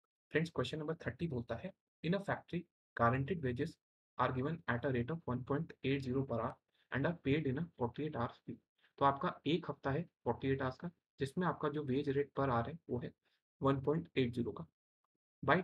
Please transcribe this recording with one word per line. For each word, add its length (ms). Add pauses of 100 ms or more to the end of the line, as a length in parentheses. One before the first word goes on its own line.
(340)
फ्रेंड्स, 180
question 280
number 180
thirty 300
बोलता 280
है, 160 (320)
"In 120
a 80
factory, 380 (360)
guaranteed 460
wages 280 (460)
are 160
given 240 (120)
at 160
a 60
rate 200
of 140
one 200
point 260 (120)
eight 200
zero 220
per 120
hour 140 (400)
and 160
are 160
paid 240
in 120
a 40 (160)
forty-eight 380
hours 260
week।" 160 (400)
तो 60
आपका 280 (140)
एक 220
हफ्ता 220
है 120 (200)
फ़ोर्टी 260
एट 120
आवर्स 160
का, 120 (300)
जिसमें 280
आपका 220
जो 160
wage 240
rate 300
per 80
hour 200
है 100 (120)
वो 100
है 120 (500)
वन 220
पॉइंट 240 (100)
एट 160
ज़ीरो 180
का। 140 (800)
"By 200